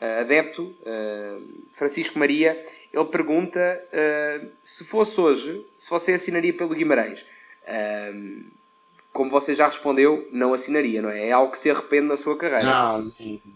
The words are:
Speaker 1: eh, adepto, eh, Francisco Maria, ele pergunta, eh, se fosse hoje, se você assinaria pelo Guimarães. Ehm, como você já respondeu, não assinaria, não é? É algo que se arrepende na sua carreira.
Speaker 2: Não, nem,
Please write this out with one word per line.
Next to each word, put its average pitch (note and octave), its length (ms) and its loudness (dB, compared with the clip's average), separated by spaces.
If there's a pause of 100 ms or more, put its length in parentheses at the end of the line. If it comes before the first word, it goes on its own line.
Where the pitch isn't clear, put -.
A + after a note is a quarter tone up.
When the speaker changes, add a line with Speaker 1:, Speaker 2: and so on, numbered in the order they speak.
Speaker 1:
eh, A2+ 200 -2
adepto, D#3 520 0 (120)
eh, G#2+ 540 -8 (340)
Francisco D3 460 -4
Maria, D#3 440 2 (300)
ele D#3 140 2
pergunta, D#3+ 520 0 (340)
eh, D3+ 540 -2 (160)
se - 220 -10
fosse G#3+ 360 0
hoje, D#3 440 2 (140)
se - 120 -10
você F3 220 0
assinaria F3 400 0
pelo E3+ 220 -4
Guimarães. D3 500 0 (420)
Ehm, G#2 800 -8 (680)
como C3+ 180 -2
você C#3+ 240 0
já D3 120 4
respondeu, C#3+ 640 2
não B2+ 200 2
assinaria, B2+ 500 0
não G#2+ 80 -4
é? G#2 180 -4
É A#2+ 40 2
algo C3 200 6
que - 60 -10
se D3+ 120 2
arrepende C#3+ 380 2
na C#3+ 80 0
sua D3+ 200 -4
carreira. C#3+ 280 0
Speaker 2:
Não, A2+ 540 2
nem, G#2+ 240 -12 (140)